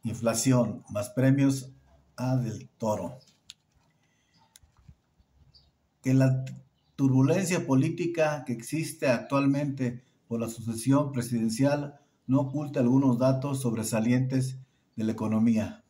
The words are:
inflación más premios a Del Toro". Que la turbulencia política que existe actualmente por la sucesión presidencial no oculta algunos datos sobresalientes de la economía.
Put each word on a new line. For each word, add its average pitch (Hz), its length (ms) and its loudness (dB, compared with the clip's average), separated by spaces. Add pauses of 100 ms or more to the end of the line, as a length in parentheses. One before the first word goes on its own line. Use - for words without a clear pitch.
inflación 113 840 0
más 104 200 -6
premios 135 600 2 (440)
a 127 200 -2
Del 110 420 -4
Toro". 107 400 -4 (2750)
Que 131 120 0
la 131 320 4 (500)
turbulencia 143 720 2
política 151 800 0
que 123 80 -6
existe 151 540 -6
actualmente 139 960 0 (240)
por 117 120 -6
la 113 100 -4
sucesión 131 600 -2
presidencial 127 880 -2 (280)
no 135 140 2
oculta 143 400 -4
algunos 127 360 4
datos 131 440 0
sobresalientes 123 1000 0 (360)
de 110 80 -6
la 110 100 0
economía. 110 760 0